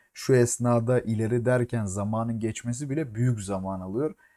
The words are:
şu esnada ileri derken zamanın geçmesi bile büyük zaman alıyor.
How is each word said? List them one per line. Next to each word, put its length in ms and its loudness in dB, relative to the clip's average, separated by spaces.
şu 200 2
esnada 680 4
ileri 440 0
derken 400 2
zamanın 540 -2
geçmesi 500 -4
bile 260 -4
büyük 260 2
zaman 380 -4
alıyor. 340 -4